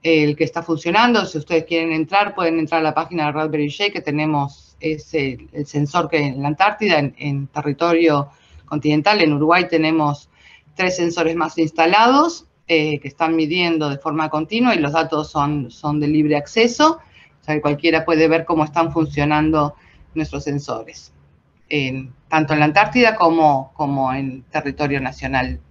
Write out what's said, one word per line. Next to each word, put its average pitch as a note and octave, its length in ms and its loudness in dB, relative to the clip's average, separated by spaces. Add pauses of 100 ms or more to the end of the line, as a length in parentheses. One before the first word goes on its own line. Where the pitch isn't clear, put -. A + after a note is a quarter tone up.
el D3+ 360 2
que D#3+ 80 2
está E3+ 180 -8
funcionando. G3 600 2
Si D#3+ 120 -10
ustedes D#3+ 280 -2
quieren E3 260 -2
entrar, G3 420 0
pueden E3 260 0
entrar D#3+ 200 0
a D#3+ 40 0
la D3+ 100 0
página D#3+ 320 -2
de D3 80 0
Raspberry D3+ 360 -2
Jake, G3+ 220 -2
que F3+ 100 -8
tenemos D3 800 -4
ese, D3+ 600 -4 (120)
el D3 140 -8
sensor D3 440 -2
que D#3+ 100 0
en C#3 240 -2
la C#3+ 40 -2
Antártida, G3 520 2
en, C#3+ 180 -2
en C#3 300 -6
territorio D3+ 800 0 (340)
continental, D3+ 580 0
en D3+ 120 4
Uruguay, E3+ 360 2
tenemos D#3 600 0 (460)
tres F#3 200 0
sensores E3 400 -2
más D#3+ 220 -2
instalados, G#3+ 880 2 (220)
eh, D3+ 320 0
que C#3 100 -12
están E3 260 -2
midiendo D#3+ 540 0
de C#3+ 80 -4
forma D#3 320 -4
continua G#3+ 460 0
y E3 40 0
los D3 140 -2
datos D#3 360 -2
son, C#3+ 420 -2
son D3+ 280 -4
de D3 80 -2
libre D3+ 300 2
acceso, A#3+ 640 2 (400)
o - 40 -20
sea D3+ 100 -2
que D3 60 -2
cualquiera D#3 440 0
puede D#3+ 240 4
ver D#3+ 160 2
cómo D#3+ 180 0
están E3 300 0
funcionando D3+ 840 0 (400)
nuestros C#3+ 300 -6
sensores, B2+ 680 -8 (580)
en, C3 440 -4 (140)
tanto D#3 260 0
en D3+ 60 2
la D3+ 60 6
Antártida G#3+ 500 2
como, D#3+ 580 2
como C#3 400 -2
en C3+ 300 -8
territorio C#3+ 560 -4
nacional C3 600 -4 (120)